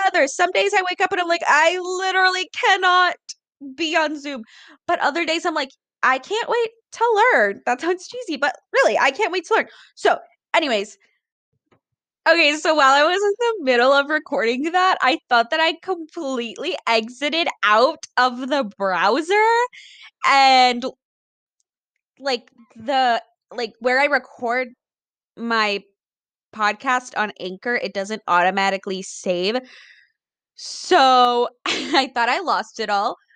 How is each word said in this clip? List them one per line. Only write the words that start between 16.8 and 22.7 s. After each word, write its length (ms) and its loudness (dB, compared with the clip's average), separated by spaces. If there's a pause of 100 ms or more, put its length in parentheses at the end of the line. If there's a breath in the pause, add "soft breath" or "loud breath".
exited 640 -2 (160)
out 400 2 (140)
of 320 0
the 280 -2
browser 680 0 (800 loud breath)
and, 600 4 (1300)
like, 320 -6 (240)